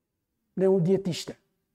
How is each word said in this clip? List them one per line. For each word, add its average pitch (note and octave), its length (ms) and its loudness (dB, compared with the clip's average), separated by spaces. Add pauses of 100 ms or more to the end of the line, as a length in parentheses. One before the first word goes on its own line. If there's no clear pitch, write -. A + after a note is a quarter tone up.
(560)
nem F#3+ 120 2
um F#3+ 120 4
dietista, F#3 580 -2 (380)